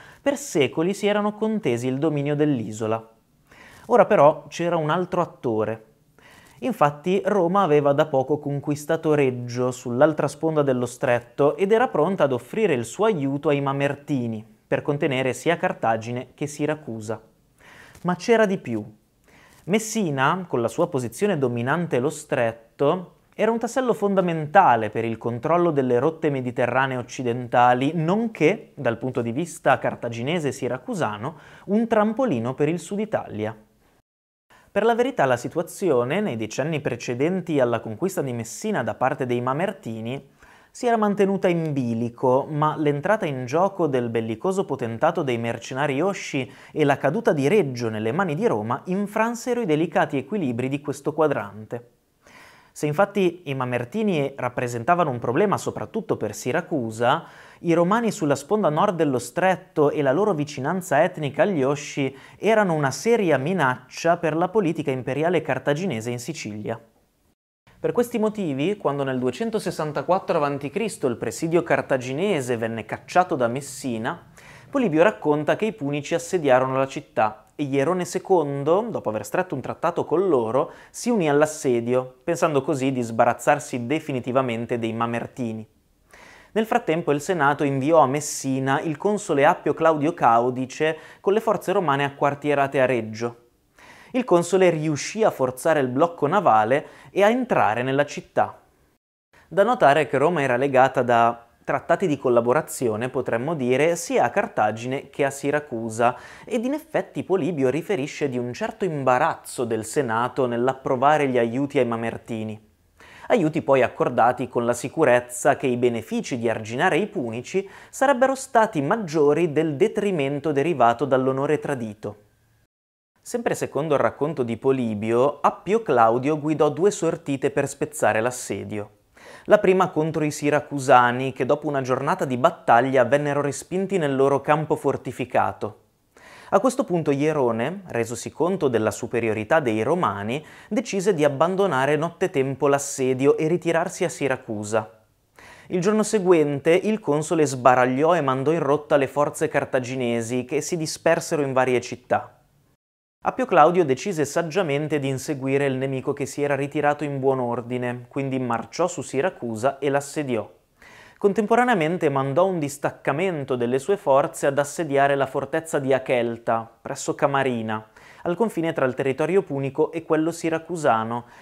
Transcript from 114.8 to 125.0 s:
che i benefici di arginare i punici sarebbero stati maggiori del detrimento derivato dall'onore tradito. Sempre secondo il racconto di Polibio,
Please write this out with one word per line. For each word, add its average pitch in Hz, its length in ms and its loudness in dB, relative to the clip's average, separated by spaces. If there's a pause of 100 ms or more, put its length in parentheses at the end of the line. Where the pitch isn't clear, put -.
che - 80 -6
i 123 100 0
benefici 123 600 -2
di 117 100 -2
arginare 117 520 0
i 208 80 -2
punici 143 600 -6 (220)
sarebbero 269 460 2
stati 220 460 0
maggiori 156 680 2
del 151 240 0
detrimento 165 760 -2
derivato 139 540 2
dall'onore 135 520 2
tradito. 117 600 -8 (1000)
Sempre 233 360 -4
secondo 143 400 -2
il 127 40 2
racconto 135 440 0
di 117 140 -2
Polibio, 117 840 0